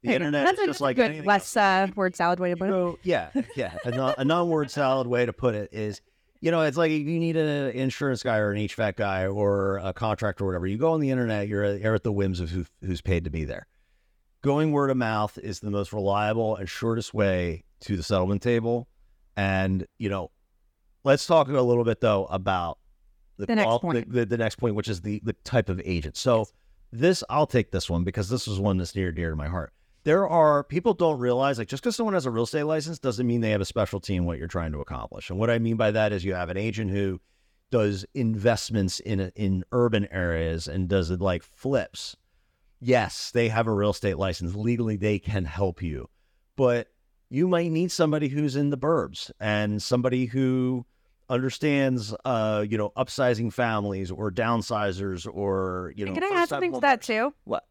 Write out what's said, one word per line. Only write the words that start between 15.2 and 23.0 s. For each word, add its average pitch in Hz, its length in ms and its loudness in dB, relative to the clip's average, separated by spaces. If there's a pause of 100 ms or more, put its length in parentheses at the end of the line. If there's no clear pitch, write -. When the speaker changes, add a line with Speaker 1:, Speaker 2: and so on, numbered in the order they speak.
Speaker 1:
is - 240 -8
the 104 100 -6
most 101 220 -2
reliable 107 640 0
and 92 100 -8
shortest 113 460 -4
way 90 500 0 (180)
to 101 140 -2
the 85 80 -4
settlement 95 380 0
table. 117 480 0 (480)
And, 95 500 0 (120)
you 107 100 -2
know, 98 220 -4 (720)
let's 139 200 4
talk 160 220 6
a 135 40 -4 (100)
little 120 240 4
bit, 113 160 2
though, 104 240 4
about 92 520 -2 (600)